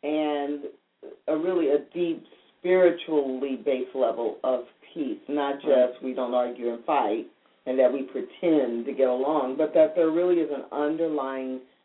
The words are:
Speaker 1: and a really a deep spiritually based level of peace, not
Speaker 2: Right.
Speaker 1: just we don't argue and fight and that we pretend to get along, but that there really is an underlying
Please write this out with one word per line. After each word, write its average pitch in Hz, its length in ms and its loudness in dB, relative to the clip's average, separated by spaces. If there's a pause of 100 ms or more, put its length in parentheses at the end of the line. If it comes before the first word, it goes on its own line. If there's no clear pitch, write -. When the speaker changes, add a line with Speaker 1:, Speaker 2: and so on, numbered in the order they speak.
Speaker 1:
and 147 600 -2 (640)
a 156 80 0
really 165 340 0
a 147 100 2 (160)
deep 175 280 -4 (360)
spiritually 151 960 2 (100)
based 127 300 -2
level 113 480 0
of 127 220 0 (280)
peace, 135 340 -6
not 139 280 -2
Speaker 2:
Right. 135 360 4
Speaker 1:
just - 120 -16
we 131 100 -6
don't 123 200 -4
argue 123 400 -2
and 117 120 -12
fight 110 420 0 (380)
and 131 140 -2
that 127 120 6
we 135 120 -4
pretend 127 840 0
to 139 80 -6
get 131 140 4
along, 131 500 0
but 156 160 0
that 156 220 4
there 160 160 4
really 175 280 2
is 151 120 -2
an 135 200 -6
underlying 139 920 -4 (240)